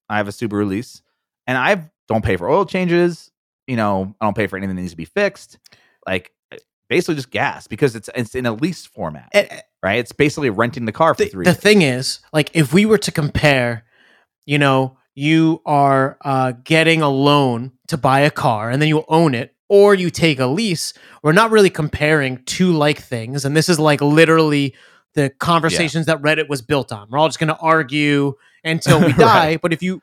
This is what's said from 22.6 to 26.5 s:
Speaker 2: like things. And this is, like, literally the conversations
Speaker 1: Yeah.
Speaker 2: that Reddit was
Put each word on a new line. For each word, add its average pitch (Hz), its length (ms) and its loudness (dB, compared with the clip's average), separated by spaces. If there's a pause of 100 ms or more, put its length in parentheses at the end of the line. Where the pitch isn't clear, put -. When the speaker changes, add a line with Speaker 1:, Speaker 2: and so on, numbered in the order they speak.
Speaker 2:
like 151 280 0
things. 123 440 -8
And 139 120 -2
this 156 120 0
is, 170 120 0
like, 151 200 2
literally 151 760 2 (400)
the 139 160 0 (100)
conversations 165 640 0
Speaker 1:
Yeah. 160 80 2
Speaker 2:
that 147 80 -10
Reddit 151 260 0
was 139 140 -6